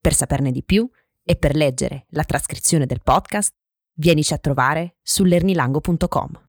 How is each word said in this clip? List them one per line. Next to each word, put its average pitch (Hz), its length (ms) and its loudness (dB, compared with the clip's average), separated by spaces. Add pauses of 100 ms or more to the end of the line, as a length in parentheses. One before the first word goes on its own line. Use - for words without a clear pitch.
Per 160 140 0
saperne 139 340 -2
di 131 140 -4
più 220 260 0 (320)
e 170 140 0
per 143 200 -2
leggere 139 540 -2
la 151 140 -4
trascrizione - 640 -2
del - 160 -6
podcast, 190 500 0 (460)
vienici 156 340 4
a 143 60 -4
trovare 147 640 -2
su - 220 0
lernilango 170 540 2
punto 175 280 0
com. - 240 -4 (180)